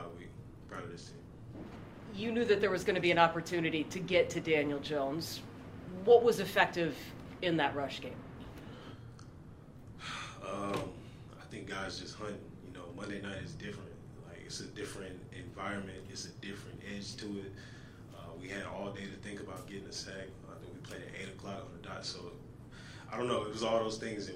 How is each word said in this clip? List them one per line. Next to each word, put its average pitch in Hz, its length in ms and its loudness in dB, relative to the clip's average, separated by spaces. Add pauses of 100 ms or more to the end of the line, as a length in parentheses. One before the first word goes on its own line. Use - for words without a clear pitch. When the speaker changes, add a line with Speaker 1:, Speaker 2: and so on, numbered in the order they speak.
(180)
Speaker 1:
week. 85 120 -10 (400)
Proud 92 140 -6
of 87 80 -6
this - 180 -10
team. - 560 -12 (500)
Speaker 2:
You 220 160 0
knew 233 140 6
that 202 160 2
there 208 80 4
was 180 140 2
gonna 180 180 4
be 175 100 8
an 165 80 8
opportunity 165 680 6
to - 140 -4
get 170 320 6
to 170 100 0
Daniel 147 380 4
Jones. 143 600 0 (640)
What 233 180 12
was 233 160 10
effective 170 560 6 (460)
in 170 160 6
that 139 180 6
rush 139 260 0
game? - 140 -6 (1800)
Speaker 1:
<sighs> - 40 -10 (440)
Um, 98 340 0 (600)
I - 100 -12
think 104 180 -6
guys 95 300 -2
just 92 180 -8
hunting. 104 200 -4 (280)
You 90 80 -12
know, 87 120 -10 (100)
Monday 101 260 -4
night 95 220 -4
is 82 100 -6
different. - 360 -8 (400)
Like, - 160 -12
it's - 160 -6
a - 60 -6
different 95 520 -6 (180)
environment. 98 600 -4 (120)
It's 98 160 -8
a - 40 -8 (160)
different 98 340 -8 (160)
edge 98 220 -6
to 107 80 -8
it. 98 260 -4 (640)
Uh, - 40 -14 (220)
we 92 60 -8
had 98 180 -2
all 98 260 -4
day 98 140 -6
to 95 220 -8
think 101 140 -6
about 92 260 -8
getting 98 200 -8
a - 40 -10
sack. - 220 -6 (360)
I 92 120 -10
think - 120 -12
we 95 80 -12
played 92 200 -8
at 87 200 -8
eight 98 80 -6
o'clock 98 260 -6 (100)
on 85 160 -12
the - 60 -12
dot. 95 180 -6
So, 92 140 -4 (920)
I 113 60 -4
don't 123 100 2
know. 117 160 4
It 104 80 -4
was 110 120 0
all 113 160 8
those 110 180 2
things 104 320 -2
in 92 60 -6